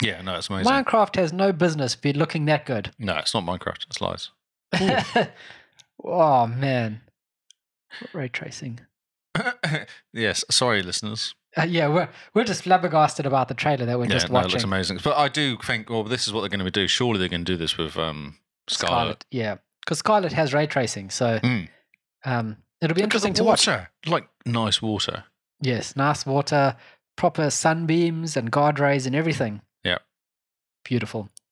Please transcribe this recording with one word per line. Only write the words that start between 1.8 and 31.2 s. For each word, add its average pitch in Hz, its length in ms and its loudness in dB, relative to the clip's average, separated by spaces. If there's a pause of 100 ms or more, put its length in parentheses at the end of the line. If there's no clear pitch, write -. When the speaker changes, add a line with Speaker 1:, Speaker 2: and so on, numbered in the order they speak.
Speaker 2:
be 143 180 0
looking 156 320 0
that 151 220 2
good. 113 320 -4
Speaker 1:
No, 95 180 -2
it's - 160 -2
not 107 100 0
Minecraft. 87 440 -6
It's - 140 -10
lies. - 280 -4 (440)
Speaker 2:
<laughs> 202 560 2 (720)
Oh, 151 420 4
man. 120 560 -2 (1120)
Ray 143 160 -6
tracing. - 520 -10 (540)
Speaker 1:
<laughs> 202 60 0 (720)
Yes, 110 380 0
sorry, 113 320 4
listeners. 104 500 -6 (240)
Speaker 2:
Uh, 151 60 2
yeah, 165 240 2
we're, 156 220 2 (260)
we're 220 80 4
just 202 200 -4
flabbergasted 160 640 4
about 131 220 2
the 143 80 -6
trailer 131 300 0
that 120 120 0
we're 123 80 0
Speaker 1:
Yeah, 107 60 0
Speaker 2:
just 87 180 0
Speaker 1:
no, 123 100 2
it - 40 6
looks 92 100 -2
Speaker 2:
watching. 85 160 -2
Speaker 1:
amazing. 95 340 -2
But 147 140 2
I 147 120 4
do 135 280 -2
think, 110 320 -6
well, 113 140 -2
this 120 240 -2
is 101 60 -6
what 107 80 -2
they're 98 80 -4
gonna 95 200 2
do. 95 180 2
Surely 120 320 2
they're 92 100 0
gonna 85 140 -4
do 90 140 0
this 80 200 -2
with, 78 200 -4
um, 76 400 -6 (320)
Scarlet. - 260 -2
Speaker 2:
Scarlet, 82 360 -2
yeah. 110 240 -4 (300)
'Cause 160 140 -4
Scarlet 202 340 2
has 147 200 0
ray 151 140 2
tracing, 107 420 -2
so, 117 300 0
Speaker 1:
Mm. 110 280 0 (580)
Speaker 2:
um, 117 320 -4 (240)
it'll 165 140 2
be 185 60 4
Speaker 1:
Look 214 140 0
at 214 60 0
the 208 60 0
Speaker 2:
interesting 196 60 -2
to 208 100 2
watch. - 240 4
Speaker 1:
water. 107 220 -2 (160)
Like, 160 220 0 (180)
nice 117 360 0
water. 107 420 -2 (380)
Speaker 2:
Yes, 120 340 -2
nice 139 300 0
water, 139 520 2 (400)
proper 190 320 2
sunbeams 165 880 0
and 113 140 -2
guard 147 280 2
rays 139 260 2
and 131 100 -2
everything. 143 460 -2 (220)
Speaker 1:
Yeah. 90 140 0 (880)
Speaker 2:
Beautiful. 110 440 -4 (220)